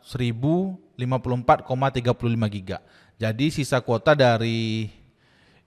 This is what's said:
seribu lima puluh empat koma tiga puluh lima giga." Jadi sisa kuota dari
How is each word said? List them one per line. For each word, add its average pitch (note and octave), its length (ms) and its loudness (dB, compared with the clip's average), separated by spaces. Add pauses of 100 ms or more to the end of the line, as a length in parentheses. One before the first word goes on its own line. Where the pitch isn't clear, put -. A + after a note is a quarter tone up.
seribu C#3+ 760 -2 (160)
lima B2+ 240 -2
puluh B2 240 -4
empat - 240 2
koma C3 240 0
tiga A#2+ 240 0
puluh A#2 200 -2
lima A2+ 120 0
giga." G2+ 320 -8 (400)
Jadi A2+ 320 -2
sisa C3+ 320 -2
kuota B2 320 4
dari A2+ 760 2 (760)